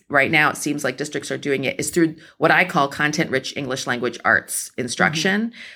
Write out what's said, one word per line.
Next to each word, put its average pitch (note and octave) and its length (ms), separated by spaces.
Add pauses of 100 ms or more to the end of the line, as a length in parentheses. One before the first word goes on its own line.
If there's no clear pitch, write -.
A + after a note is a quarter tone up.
(100)
right C#3 200
now, D3+ 200
it - 80
seems D3 260
like B2+ 140
districts D3 320
are C3+ 80
doing C3+ 260
it, - 160
is - 80
through D#3+ 280 (200)
what D#3+ 140
I E3+ 160
call C#3+ 220
content-rich C#3 680
English C3+ 300
language A#2+ 360
arts - 540
instruction, F#3+ 760 (240)